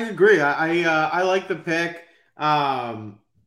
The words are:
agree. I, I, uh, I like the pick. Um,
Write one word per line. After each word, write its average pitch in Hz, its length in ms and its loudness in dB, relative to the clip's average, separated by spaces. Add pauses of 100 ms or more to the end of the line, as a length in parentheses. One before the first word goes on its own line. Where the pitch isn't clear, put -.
(100)
agree. 190 300 6
I, 143 280 0
I, 170 160 0
uh, 156 280 2
I 175 100 0
like 190 260 0
the 180 80 -4
pick. 170 480 -6 (320)
Um, 123 800 -2 (280)